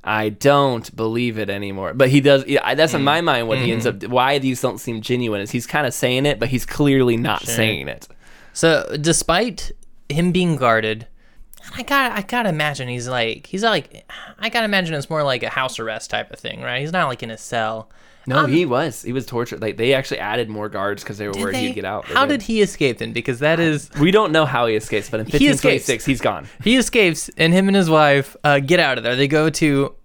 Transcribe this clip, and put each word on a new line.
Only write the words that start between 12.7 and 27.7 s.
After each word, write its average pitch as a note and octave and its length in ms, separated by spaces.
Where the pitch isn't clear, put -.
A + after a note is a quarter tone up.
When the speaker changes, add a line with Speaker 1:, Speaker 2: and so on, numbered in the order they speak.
Speaker 2:
he's B2 200
like, A#2 380
he's F#3+ 160
like, G#3+ 420
I G#3+ 120
gotta A3+ 160
imagine F#3 280
it's C#3 140
more D#3 140
like C3 220
a A2+ 40
house C3 300
arrest A2+ 320
type A2 220
of - 80
thing, - 200
right? B2 200
He's D#3 120
not, F3 160
like, B2 140
in A#2 80
a A2 80
cell. A2 500
Speaker 1:
No, C3 120
Speaker 2:
Um, C#3 140
Speaker 1:
he E3+ 120
was. C3 380
He A#2 100
was C3 140
tortured. A#2+ 340
Like, G#2+ 160
they B2+ 180
actually - 260
added G#2+ 280
more G#2+ 200
guards G2+ 340
'cause G#2 160
they G#2 80
were G2 60
Speaker 2:
Did G2+ 100
Speaker 1:
worried G2 140
he'd - 120
Speaker 2:
they? B3+ 60
Speaker 1:
get F#2+ 100
out. - 220
They - 80
Speaker 2:
How C#4 120
Speaker 1:
did. C#4 140
Speaker 2:
did - 20
he A3 200
escape C3 360
then? A2+ 140
Because A#2 280
that D#3 200
is D#3 380
Speaker 1:
We D#3 120
don't G3+ 220
know D#3 140
how B2 200
he A2+ 80
escapes, G#2+ 360
but A2 100
in A2 60
Speaker 2:
He D#3+ 220
escapes. - 20
Speaker 1:
fifteen F3 200
twenty-six, C3+ 340
he's C3 160
gone. F#2 280
Speaker 2:
He A#3 140
escapes, G#3 600
and E3 160
him F#3+ 160
and G3 80